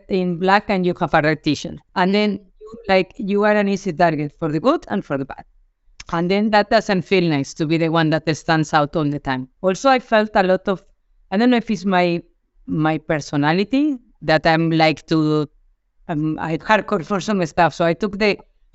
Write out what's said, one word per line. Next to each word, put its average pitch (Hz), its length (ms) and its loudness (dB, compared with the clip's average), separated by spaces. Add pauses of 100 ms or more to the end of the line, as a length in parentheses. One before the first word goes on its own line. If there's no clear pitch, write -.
in 180 300 -2
black, 190 300 2
and 185 160 -2
you 175 140 0
have 160 140 -4
a 160 80 4
red 151 220 0
t-shirt. 151 360 -4 (160)
And 190 200 0
then, 208 240 0 (220)
you, - 120 -20 (140)
like, 190 300 2
you 202 260 -2
are 208 120 4
an 202 120 2
easy 190 260 -2
target 151 460 0
for 165 120 -4
the 156 80 -2
good 269 300 0
and 196 160 -4
for 139 120 -4
the 135 80 -6
bad. - 200 -16 (680)
And 175 180 -2
then 208 200 2
that 208 220 2
doesn't 202 320 2
feel 185 260 2
nice 139 240 -2
to 160 140 -4
be 160 100 0
the 160 120 0
one 160 200 2
that 156 260 0
stands 160 380 -2
out 147 220 0
all 156 100 0
the 147 140 -4
time. 131 280 -6 (140)
Also, 190 280 0
I 254 100 4
felt 214 340 0
a 208 80 2
lot 185 260 0
of, 185 160 -4 (460)
I 190 80 -4
don't 247 140 4
know 240 60 4
if 233 120 -4
it's 185 160 -4
my, 180 380 0 (420)
my 156 320 -2
personality 175 1040 -2 (240)
that 156 240 2
I'm, 165 240 2
like, 160 360 2
to, 151 400 0 (600)
um, 156 320 -4
I 165 180 -4
hardcore 196 480 0
for 196 160 -4
some 190 240 -2
stuff. 160 300 0
So 170 100 0
I 170 80 2
took 202 240 -6
the 208 220 0 (360)